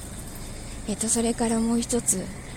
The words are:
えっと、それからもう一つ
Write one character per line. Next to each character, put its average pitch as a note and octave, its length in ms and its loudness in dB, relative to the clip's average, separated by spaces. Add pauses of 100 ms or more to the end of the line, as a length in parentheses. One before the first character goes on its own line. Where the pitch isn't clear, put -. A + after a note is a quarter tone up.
(880)
え G#3+ 60 0
っ G3 40 0
と、 A3 120 0
そ A#3 120 4
れ A3+ 140 4
か A#3 140 2
ら A3+ 100 4
も A3+ 160 4
う A#3 60 4
一 A#3+ 200 2
つ F#3 240 2 (320)